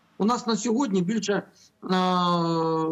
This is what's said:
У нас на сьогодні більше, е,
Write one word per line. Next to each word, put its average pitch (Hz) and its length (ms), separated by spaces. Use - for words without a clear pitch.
У 185 60
нас 233 220
на 226 100
сьогодні 220 460
більше, 202 300
е, 196 100